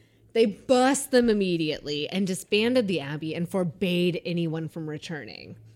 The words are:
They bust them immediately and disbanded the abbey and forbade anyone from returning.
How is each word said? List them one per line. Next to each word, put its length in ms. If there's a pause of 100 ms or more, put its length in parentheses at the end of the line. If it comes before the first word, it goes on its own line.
(340)
They 120
bust 640
them 180
immediately 800
and 200
disbanded 580
the 140
abbey 340
and 140
forbade 760
anyone 440
from 200
returning. 680 (200)